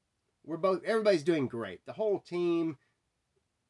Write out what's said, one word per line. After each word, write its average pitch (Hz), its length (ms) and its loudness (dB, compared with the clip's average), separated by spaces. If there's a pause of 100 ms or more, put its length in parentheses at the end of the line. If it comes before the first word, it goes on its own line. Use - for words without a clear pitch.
(440)
We're 160 140 -8
both, 190 260 0
everybody's 208 400 2
doing 151 240 2
great. 101 380 -8
The 127 80 -12
whole 202 260 0
team 170 580 -2 (920)